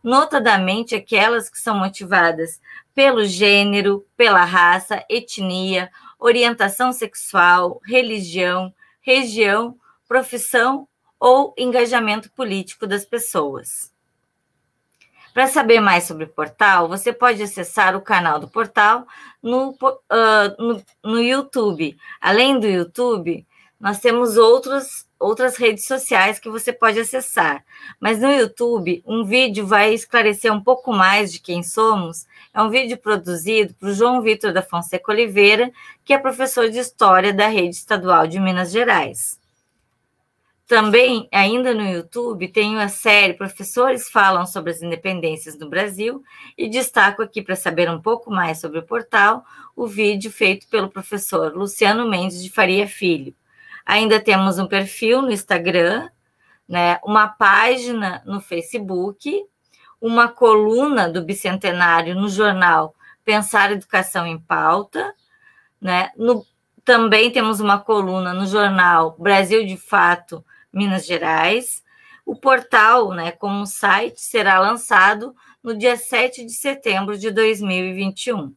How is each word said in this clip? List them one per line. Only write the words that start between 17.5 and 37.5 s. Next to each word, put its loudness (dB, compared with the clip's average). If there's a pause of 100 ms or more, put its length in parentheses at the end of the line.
o -6
canal 0
do -12
portal 0 (380)
no -2
po-, -2 (100)
ah, 2
no, -4 (200)
no -2
YouTube. -2 (240)
Além 2
do -2
YouTube, -2 (340)
nós -6
temos 0
outros, 2 (140)
outras 0
redes -2
sociais -2
que -14
você -6
pode 0
acessar. -4 (360)
Mas -2
no 2
YouTube, -2
um -4
vídeo 0
vai 4
esclarecer 0
um 0
pouco 0
mais 2
de -14
quem -8
somos. -2 (260)
É -4
um 0
vídeo -2
produzido -2
por -8
João 2
Vitor 0
da -2
Fonseca -6
Oliveira, 2 (320)
que 2
é 0
professor 0
de -4
História 4
da 2
Rede 0